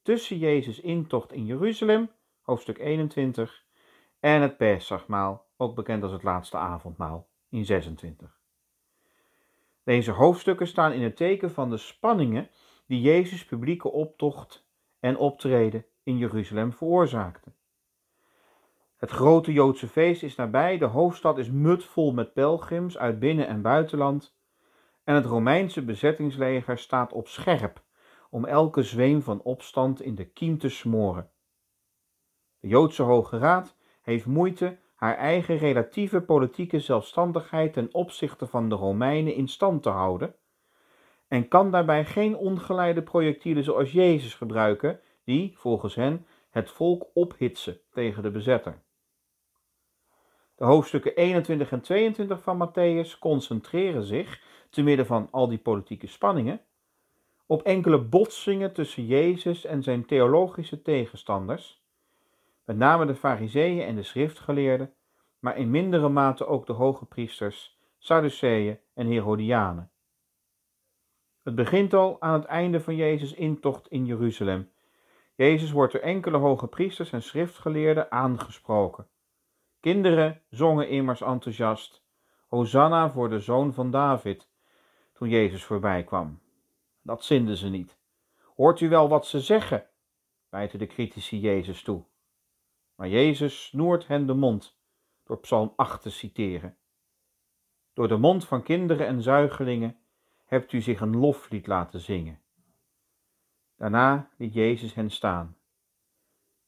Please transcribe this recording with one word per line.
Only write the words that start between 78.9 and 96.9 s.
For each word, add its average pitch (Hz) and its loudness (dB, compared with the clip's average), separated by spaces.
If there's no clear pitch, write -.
Kinderen 165 2
zongen 147 2
immers 131 -2
enthousiast: 117 -4
"Hosanna 143 4
voor 123 -2
de 110 -2
Zoon 127 0
van 127 -4
David", 131 -2
toen 120 -6
Jezus 104 2
voorbij 95 -2
kwam. 85 -8
Dat - -10
zinden 117 2
ze 98 -6
niet. 92 -8
"Hoort 170 4
u 165 0
wel 156 6
wat 147 2
ze 147 -4
zeggen?", 147 0
wijten 101 -8
de 104 -6
critici - -8
Jezus 98 -2
toe. 95 -6
Maar 95 -10
Jezus 139 0
snoert 170 -2
hen 143 -2
de 131 -2
mond 127 0
door - -8
Psalm 110 0
acht - -4
te - -12
citeren. 92 -8